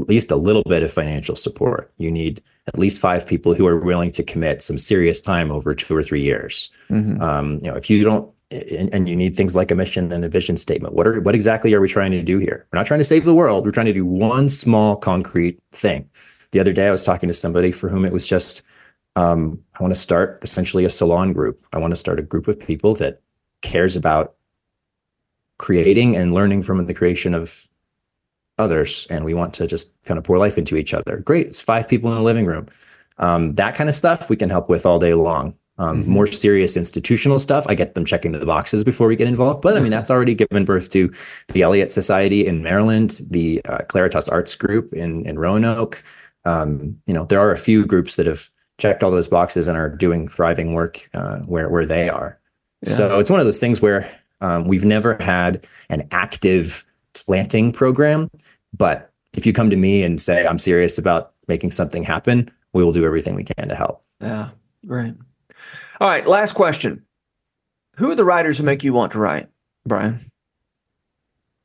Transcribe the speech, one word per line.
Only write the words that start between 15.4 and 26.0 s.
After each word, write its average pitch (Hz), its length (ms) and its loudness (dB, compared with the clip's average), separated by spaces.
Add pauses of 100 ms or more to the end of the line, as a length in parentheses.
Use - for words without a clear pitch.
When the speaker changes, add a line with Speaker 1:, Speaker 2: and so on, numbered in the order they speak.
Speaker 1:
thing. 76 380 -4 (400)
The 95 100 2
other 92 140 2
day, 98 140 2
I - 20 4
was 92 140 -2
talking 90 220 0
to 85 60 -2
somebody 87 400 0
for - 160 -8
whom 95 160 0
it 90 80 -2
was 90 160 -2
just, - 340 -2 (540)
um, 85 420 0 (220)
"I - 20 -2
wanna 90 120 0
start - 480 0
essentially 92 420 -2
a - 60 0
salon 95 420 0
group. 76 260 -4 (140)
I 82 60 -6
wanna 82 180 -2
start 85 220 -4
a 78 40 -6
group - 260 -4
of 104 120 -4
people 107 360 -2
that 90 260 -6 (400)
cares 92 340 0
about 78 380 0 (1200)
creating 101 580 4